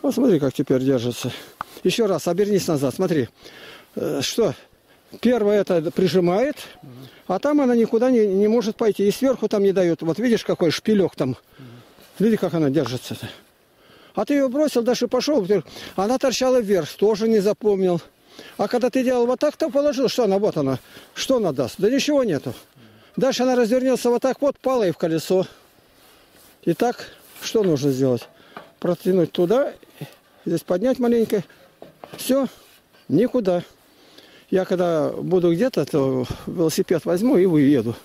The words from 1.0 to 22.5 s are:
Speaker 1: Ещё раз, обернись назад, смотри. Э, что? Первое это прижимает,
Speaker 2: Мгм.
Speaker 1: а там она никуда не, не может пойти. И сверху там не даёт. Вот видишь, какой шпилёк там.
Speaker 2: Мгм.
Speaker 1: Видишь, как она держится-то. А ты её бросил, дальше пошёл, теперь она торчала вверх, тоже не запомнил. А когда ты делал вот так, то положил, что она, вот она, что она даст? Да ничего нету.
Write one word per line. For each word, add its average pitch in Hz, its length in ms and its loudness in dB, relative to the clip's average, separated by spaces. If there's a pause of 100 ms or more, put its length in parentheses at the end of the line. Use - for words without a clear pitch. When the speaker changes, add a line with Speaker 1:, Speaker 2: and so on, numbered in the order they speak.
Speaker 1:
Ещё 208 240 0
раз, 180 220 -2
обернись 190 400 0
назад, 139 260 0
смотри. 170 340 -2 (680)
Э, - 260 -4
что? 196 320 -2 (680)
Первое 214 420 2
это 170 300 -2
прижимает, 185 640 0 (260)
Speaker 2:
Мгм. 135 100 -20 (360)
Speaker 1:
а 185 100 -2
там 294 220 2
она 247 160 2
никуда 233 340 2
не, 226 160 4
не 196 220 2
может 214 280 0
пойти. 202 320 0
И - 40 4
сверху 247 360 0
там 208 140 0
не 196 100 4
даёт. 175 300 2
Вот 160 160 -2
видишь, 233 260 0
какой 175 260 0
шпилёк 190 460 0
там. 139 140 -2
Speaker 2:
Мгм. 120 80 -6 (800)
Speaker 1:
Видишь, 214 220 2
как 170 140 -2
она 156 160 2
держится-то. 127 580 -4 (840)
А 220 100 -2
ты 285 100 0
её 277 140 2
бросил, 254 340 0
дальше 226 260 0
пошёл, 254 360 0
теперь 180 180 2 (340)
она 220 220 0
торчала 254 420 0
вверх, 190 360 0
тоже 214 320 0
не 220 120 4
запомнил. 190 600 0 (580)
А - 100 -2
когда 247 220 0
ты 262 140 0
делал 247 220 0
вот 247 120 -2
так, 294 180 0
то 320 140 -2
положил, 277 380 0
что 247 160 0
она, 196 140 2
вот 196 180 0
она, 135 220 -2 (360)
что - 220 -2
она 202 160 0
даст? 123 260 -4
Да 190 100 0
ничего 277 360 0
нету. 139 280 -4 (640)